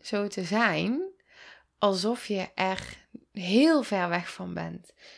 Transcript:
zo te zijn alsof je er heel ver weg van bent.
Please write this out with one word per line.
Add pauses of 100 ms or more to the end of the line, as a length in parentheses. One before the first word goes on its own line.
zo
te
zijn (760)
alsof
je
er (340)
heel
ver
weg
van
bent. (240)